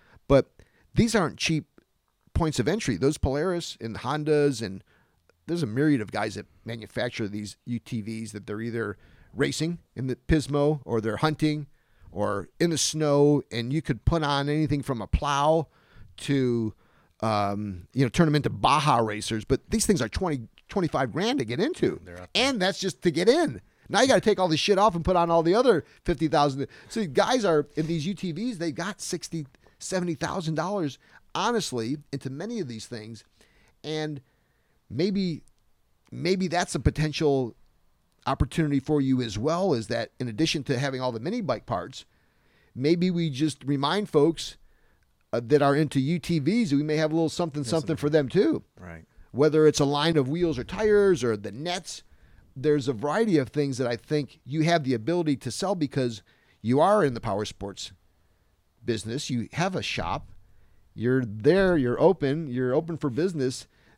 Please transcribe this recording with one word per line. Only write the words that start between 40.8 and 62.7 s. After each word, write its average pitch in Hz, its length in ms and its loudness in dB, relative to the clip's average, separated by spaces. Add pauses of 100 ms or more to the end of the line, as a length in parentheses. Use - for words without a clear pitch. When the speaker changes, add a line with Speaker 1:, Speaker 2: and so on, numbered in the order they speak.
Speaker 1:
all 127 140 -2
the 113 80 -6
mini 202 180 -4
bike 127 260 -4
parts, 92 380 -6 (720)
maybe 170 340 2
we 170 200 0
just 139 340 -2
remind 143 460 -2
folks, 156 480 2 (760)
uh, 117 100 -2
that 139 200 4
are 139 160 4
into 139 240 0
U 160 180 0
T 170 200 0
Vs, 175 340 0
we 143 100 2
may 151 140 0
have 156 160 0
a - 20 -2
little 165 140 2
something, 147 340 -4
Speaker 2:
Yes, 127 60 -8
Speaker 1:
something 160 260 -2
Speaker 2:
sir. - 60 -8
Speaker 1:
for 147 80 0
them 147 180 4
too. 233 360 2 (140)
Speaker 2:
Right. 82 280 -16 (260)
Speaker 1:
Whether 151 340 6
it's 151 140 6
a 143 60 4
line 147 320 2
of 131 100 2
wheels 160 320 -2
or 117 60 -6
tires 196 580 4
or 113 140 0
the 101 160 -8
nets, 175 500 -8 (560)
there's 147 280 2
a 143 60 0
variety 156 440 0
of 131 120 2
things 139 280 -2
that 127 100 -2
I 120 80 -2
think 147 480 -4
you 151 200 -2
have 170 200 2
the 131 120 0
ability 156 420 0
to 120 140 -8
sell 196 240 -2
because 131 480 -4 (380)
you 123 200 2
are 196 240 4
in 131 80 0
the 110 80 -8
power 104 240 -2
sports - 460 -12 (920)
business. 113 460 -4
You 120 240 -4
have 185 220 -2
a 110 80 -4
shop. 92 480 -6 (640)
You're 127 280 2
there. 156 540 4
You're 120 220 0
open. 156 480 2
You're 127 260 -2